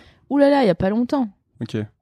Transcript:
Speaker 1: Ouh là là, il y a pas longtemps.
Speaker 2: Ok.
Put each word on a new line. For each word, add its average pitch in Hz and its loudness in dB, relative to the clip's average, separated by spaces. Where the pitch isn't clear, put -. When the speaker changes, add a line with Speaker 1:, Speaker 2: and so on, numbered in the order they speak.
Speaker 1:
Ouh 277 0
là 277 6
là, 285 4
il 226 2
y 185 4
a 165 2
pas 190 -2
longtemps. 247 -2
Speaker 2:
Ok. 113 -8